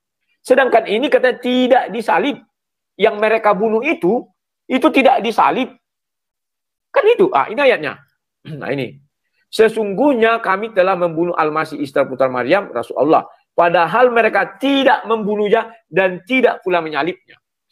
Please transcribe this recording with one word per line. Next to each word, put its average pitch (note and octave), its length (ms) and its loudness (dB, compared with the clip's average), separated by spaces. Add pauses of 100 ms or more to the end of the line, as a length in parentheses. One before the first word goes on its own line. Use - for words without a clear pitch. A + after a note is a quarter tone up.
(420)
Sedangkan A#3+ 480 2
ini A#3 220 -2
katanya B3 280 2
tidak B3 440 2 (100)
disalib. G#3+ 480 -2 (580)
Yang G#3 160 2
mereka G#3+ 380 0
bunuh A3 320 -2
itu, D4 420 -2 (400)
itu C4 240 0
tidak A#3 320 2
disalib. A3 480 0 (1160)
Kan C5 160 0
itu, A4 260 4
ah, - 160 0
ini A3+ 140 -6
ayatnya. D#3+ 400 -2 (420)
<clears throat> - 60 -20 (100)
Nah, A2 140 -6
ini. C3 240 -8 (520)
"Sesungguhnya A3+ 920 0
kami G#3 320 -4
telah F#3+ 200 2
membunuh F3 400 -2
Al-Masih, D#3 480 -4
Isa C#3 240 -2
putra C3 240 -2
Maryam, B2+ 400 -2
Rasulullah. B2+ 560 0 (320)
Padahal F3 560 2
mereka G#3+ 480 0
tidak C4 480 2
membunuhnya G#3 640 -2 (160)
dan F3+ 360 -2
tidak B3+ 360 0
pula F3 240 -2
menyalibnya." D#3 520 -6 (340)